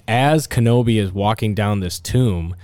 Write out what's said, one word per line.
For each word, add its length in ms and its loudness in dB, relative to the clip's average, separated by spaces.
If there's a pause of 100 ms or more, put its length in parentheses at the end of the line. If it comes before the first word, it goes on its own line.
as 400 2
Kenobi 520 2
is 140 -2
walking 420 -2
down 240 0
this 200 -6
tomb, 640 -2